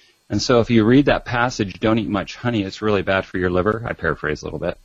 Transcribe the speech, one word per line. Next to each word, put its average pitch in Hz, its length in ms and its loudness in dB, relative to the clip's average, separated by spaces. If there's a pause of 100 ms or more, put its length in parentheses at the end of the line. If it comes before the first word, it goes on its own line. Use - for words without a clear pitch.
(300)
And 104 120 -2
so 120 200 4
if 107 80 0
you 113 160 4
read 131 200 6
that 117 200 0
passage, 120 560 -4
"Don't 113 180 2
eat 107 80 -4
much 92 300 -4
honey, 104 260 -2
it's 92 180 -10
really 104 200 2
bad 95 240 0
for - 120 -8
your 90 120 0
liver," 104 360 0
I 101 80 -6
paraphrase 76 500 -4
a - 20 -8
little 80 140 -8
bit 85 260 -6